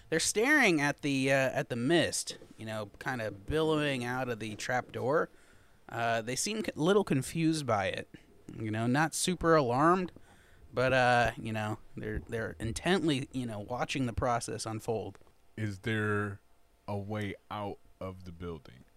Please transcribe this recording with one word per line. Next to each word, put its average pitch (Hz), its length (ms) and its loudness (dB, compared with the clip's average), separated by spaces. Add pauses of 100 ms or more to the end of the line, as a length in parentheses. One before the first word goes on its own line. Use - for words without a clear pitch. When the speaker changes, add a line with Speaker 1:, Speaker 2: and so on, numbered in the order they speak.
Speaker 1:
They're 160 120 2
staring 226 600 4
at 143 220 0
the, 135 300 2
uh, 135 200 4
at 143 160 -2
the 131 80 -6
mist, 120 640 0 (180)
you 107 80 -14
know, 107 260 -8 (100)
kinda 120 320 -4
billowing 147 720 0
out 127 240 -2
of 117 100 -4
the 107 160 -6
trap 123 380 -2
door. 135 360 0 (600)
Uh, 117 340 0
they 123 140 -4
seem 214 280 -2
a - 160 -6
little 190 240 6
confused 156 640 0
by 101 200 2
it, - 220 -4 (500)
you 110 120 -4
know, 113 160 -2
not 147 280 2
super 165 420 2
alarmed, 156 560 4 (600)
but, 127 200 2
uh, 123 440 6
you 113 160 -6
know, 107 260 -4 (180)
they're, 107 320 -6
they're 110 320 -6
intently, 147 720 0
you 127 140 -4
know, 107 120 -8 (100)
watching 131 380 -2
the 113 60 -2
process 117 520 -2
unfold. 110 540 -6 (380)
Speaker 2:
Is 104 240 -4
there 104 600 -2 (460)
a 104 100 -4
way 101 380 -6 (160)
out 101 280 -8 (220)
of 92 240 -10
the 90 80 -12
building? 82 520 -12 (120)